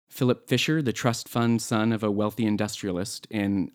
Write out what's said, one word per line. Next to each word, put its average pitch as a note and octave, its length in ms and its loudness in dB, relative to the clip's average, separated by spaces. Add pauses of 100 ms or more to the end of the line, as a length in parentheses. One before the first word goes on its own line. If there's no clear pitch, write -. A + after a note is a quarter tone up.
Philip - 400 0
Fisher, D#3 320 2
the A#2 120 0
trust - 360 -2
fund A#2 320 2
son A2+ 320 2
of G#2+ 100 -2
a G#2 80 2
wealthy G#2 340 0
industrialist, G#2 840 -2
and G2+ 440 0